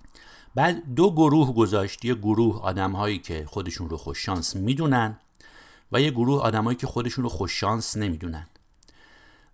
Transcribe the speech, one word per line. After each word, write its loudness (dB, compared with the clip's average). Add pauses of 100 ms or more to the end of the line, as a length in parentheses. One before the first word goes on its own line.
(560)
بعد 0
دو 6
گروه 6
گذاشت، 2
یه 0
گروه 2
آدم‌هایی -2
که -8
خودشون -8
رو -6
خوش -8
شانس -4
می‌دونن 0 (720)
و 2
یه 2
گروه 2
آدمایی 0
که -6
خودشون -4
رو -2
خوش -6
شانس 0
نمی‌دونن -6 (1080)